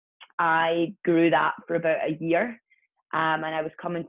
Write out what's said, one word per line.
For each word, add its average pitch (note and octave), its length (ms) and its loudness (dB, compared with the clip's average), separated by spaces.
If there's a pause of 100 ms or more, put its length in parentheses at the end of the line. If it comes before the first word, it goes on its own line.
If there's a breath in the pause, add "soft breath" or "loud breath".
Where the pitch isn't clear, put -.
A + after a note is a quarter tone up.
(400)
I E3 560 0 (100)
grew E3+ 240 4
that D#3 240 2 (140)
for E3+ 80 -2
about D#3+ 280 0
a D3+ 160 -4
year. E3+ 400 -2 (540)
Um, D#3+ 300 0
and D#3+ 100 -6
I D#3+ 80 -2
was D#3 180 -6
coming E3+ 300 -6